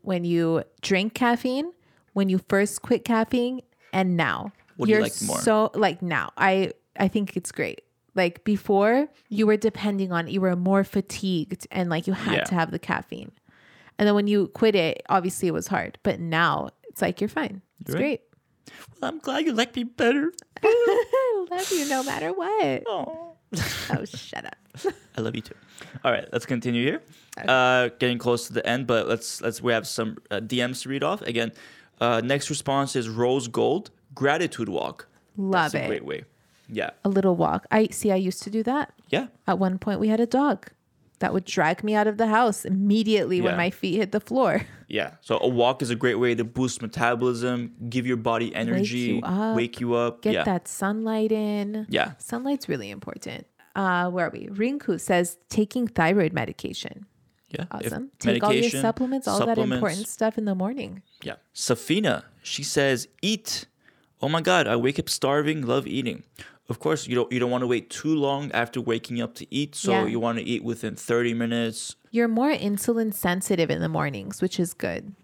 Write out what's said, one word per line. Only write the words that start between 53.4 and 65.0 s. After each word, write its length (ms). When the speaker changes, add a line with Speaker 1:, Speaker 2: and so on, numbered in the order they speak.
Speaker 1:
Uh, 360
where 160
are 20
we? 200
Rinku 520
says, 380
"Taking 380
thyroid 440
medication." 760
Speaker 2:
Yeah. 140
If 60
Speaker 1:
Awesome. 320
Take 240
all 80
your 100
Speaker 2:
medication, 200
Speaker 1:
supplements, 460
all 120
that 80
Speaker 2:
supplements. 300
Speaker 1:
important 300
stuff 300
in 80
the 80
morning. 480
Speaker 2:
Yeah. 140
Safina, 720
she 180
says, 460
"Eat. 420
Oh 80
my 120
God, 260
I 80
wake 240
up 100